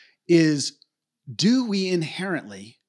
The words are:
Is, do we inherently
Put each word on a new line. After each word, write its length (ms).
Is, 520
do 320
we 240
inherently 880